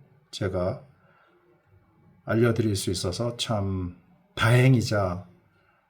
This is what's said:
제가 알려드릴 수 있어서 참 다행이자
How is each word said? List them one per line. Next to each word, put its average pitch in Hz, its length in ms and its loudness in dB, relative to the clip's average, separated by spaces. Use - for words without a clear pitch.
제가 95 520 -4
알려드릴 110 500 2
수 95 140 -4
있어서 113 480 -4
참 98 580 -4
다행이자 110 920 2